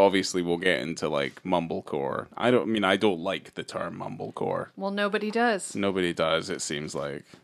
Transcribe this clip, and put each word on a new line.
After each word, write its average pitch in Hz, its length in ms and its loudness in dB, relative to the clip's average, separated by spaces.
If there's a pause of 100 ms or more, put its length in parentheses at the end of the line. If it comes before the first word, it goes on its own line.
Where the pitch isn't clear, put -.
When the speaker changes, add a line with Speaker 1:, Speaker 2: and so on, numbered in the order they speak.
Speaker 1:
obviously, 95 380 4
we'll 87 160 0
get 87 240 2
into, 80 280 -4
like, 71 340 -2
mumblecore. 85 840 -2 (100)
I 117 140 2
don't, 117 120 4
I - 20 -4
mean, 107 180 0
I 95 140 6
don't 98 220 2
like 85 360 -6
the - 80 -8
term 87 360 -8
mumblecore. - 760 -4
Speaker 2:
Well, 196 160 -4
nobody 208 400 -2
does. 226 440 0
Speaker 1:
Nobody 95 380 2
does, 82 360 2
it 76 120 -4
seems 76 340 -4
like. 71 280 -6 (200)